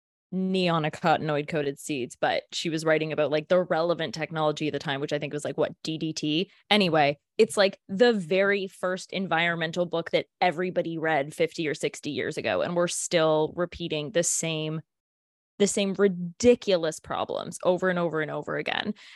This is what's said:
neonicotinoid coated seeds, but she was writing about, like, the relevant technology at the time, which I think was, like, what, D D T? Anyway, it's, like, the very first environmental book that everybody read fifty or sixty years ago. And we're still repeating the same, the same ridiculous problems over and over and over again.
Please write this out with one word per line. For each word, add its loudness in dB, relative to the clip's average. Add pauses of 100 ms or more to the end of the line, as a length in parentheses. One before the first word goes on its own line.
(340)
neonicotinoid 0
coated -4
seeds, -6
but 0
she -4
was -2
writing 2
about, 0
like, 0
the 4
relevant 0
technology -2
at -2
the -6
time, -4
which -4
I -2
think -6
was, -6
like, -4
what, 2 (120)
D -4
D -4
T? -2 (180)
Anyway, 4 (200)
it's, 4
like, 2
the 4
very 2
first -6
environmental 0
book -4
that 2 (160)
everybody 0
read 0
fifty -2
or 0
sixty -4
years -4
ago. 0
And -2
we're 2
still 2
repeating -6
the 2
same, -2 (800)
the 6
same -2
ridiculous 2
problems -6
over 2
and 0
over -2
and -2
over -6
again. -4 (200)